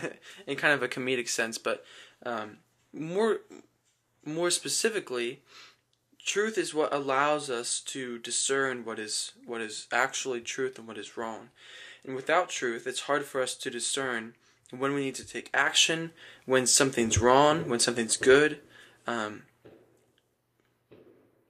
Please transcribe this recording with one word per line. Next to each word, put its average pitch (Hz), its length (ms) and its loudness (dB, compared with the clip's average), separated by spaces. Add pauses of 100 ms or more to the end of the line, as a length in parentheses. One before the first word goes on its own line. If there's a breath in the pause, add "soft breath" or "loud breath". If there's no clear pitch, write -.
(120)
<laughs> - 340 -20
in 139 100 -4
kind 151 160 2
of 135 100 0
a 127 60 -2
comedic 127 400 -4
sense, 113 300 -4
but, - 260 -6 (400 loud breath)
um, 107 340 -8 (320)
more, 180 500 -2 (840)
more 165 260 -2
specifically, 143 920 -2 (840 loud breath)
truth 214 320 0
is 160 160 -2
what 151 220 0
allows 139 560 2
us 120 300 -4
to 123 380 -8
discern 131 640 -2
what 110 160 -8
is, 107 340 -6 (120)
what 117 160 -8
is 107 320 -10
actually 127 480 0
truth 131 380 -6
and 113 100 -16
what 113 80 -12
is - 220 -12
wrong. 113 320 -8 (520 loud breath)
And 135 140 -8
without 156 320 2
truth, 117 380 -4
it's 127 140 -6
hard 143 260 -2
for 135 160 -2
us 123 140 -4
to - 120 -8
discern 120 680 -4 (340 soft breath)
when 135 240 -2
we 143 80 -2
need 131 140 -4
to 117 100 -12
take - 260 -10
action, 160 600 2 (340 loud breath)
when 127 200 4
something's 117 520 4
wrong, 147 500 6
when 120 100 0
something's 120 380 0
good. 147 440 8 (440 loud breath)
Um, 107 380 -6 (2000)